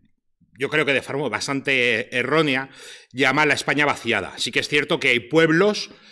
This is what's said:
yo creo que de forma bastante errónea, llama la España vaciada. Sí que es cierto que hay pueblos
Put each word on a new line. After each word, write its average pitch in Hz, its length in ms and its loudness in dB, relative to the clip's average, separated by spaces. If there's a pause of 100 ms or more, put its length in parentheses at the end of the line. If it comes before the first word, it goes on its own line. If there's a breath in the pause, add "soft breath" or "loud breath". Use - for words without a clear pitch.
(580)
yo 131 100 -4
creo 151 160 0
que 139 80 0
de 127 80 0
forma 135 280 -6
bastante 123 880 -2
errónea, 135 540 0 (440 loud breath)
llama 135 340 2
la 139 80 4
España 147 320 0
vaciada. 107 520 -2
Sí - 140 -6
que 139 80 0
es - 80 -4
cierto 143 320 0
que 135 80 0
hay 120 120 4
pueblos 165 720 2 (220 loud breath)